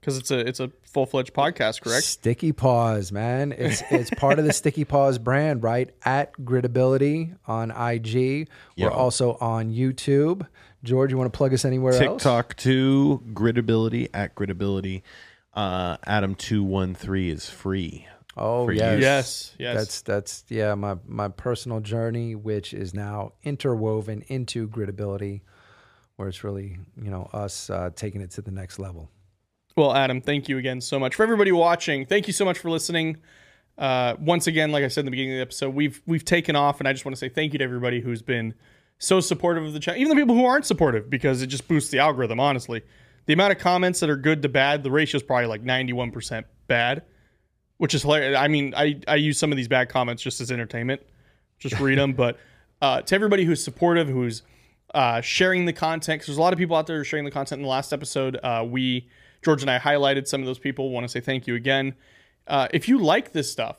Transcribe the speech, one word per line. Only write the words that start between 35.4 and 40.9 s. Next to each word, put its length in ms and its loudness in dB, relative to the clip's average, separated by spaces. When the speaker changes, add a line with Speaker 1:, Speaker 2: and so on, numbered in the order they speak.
Speaker 1:
episode, 300 -6
we've, 320 -2
we've 200 -2
taken 320 2
off, 220 2
and 80 -2
I 60 2
just 120 -6
wanna 100 -6
say 140 -8
thank 240 -2
you 60 -4
to 60 0
everybody 360 -2
who's 200 -6
been 320 -4
so 240 4
supportive 440 0
of 80 -10
the 60 -6
channel, 200 -4
even 100 4
the 120 6
people 140 6
who 100 6
aren't 200 4
supportive, 440 2